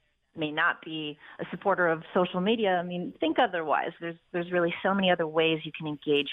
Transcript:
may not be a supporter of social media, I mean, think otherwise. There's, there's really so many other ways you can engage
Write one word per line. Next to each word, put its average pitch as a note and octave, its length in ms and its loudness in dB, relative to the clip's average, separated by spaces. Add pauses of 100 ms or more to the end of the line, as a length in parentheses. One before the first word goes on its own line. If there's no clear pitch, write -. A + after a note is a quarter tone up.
(360)
may D3+ 160 -4
not D#3+ 320 0
be D#3 340 -8 (220)
a - 100 -8
supporter F3+ 380 2
of D#3+ 160 0 (100)
social F3+ 260 2
media, G3+ 360 2
I F3 80 0
mean, F3+ 340 -6
think D#4+ 220 0
otherwise. E3 500 0 (100)
There's, E3+ 140 -8 (180)
there's F3 200 -4
really F3 200 2 (120)
so G3 100 2
many F#3+ 160 4
other F3 160 2
ways D#3+ 380 2
you D#3 120 -10
can D#3 120 -8
engage C#3+ 440 0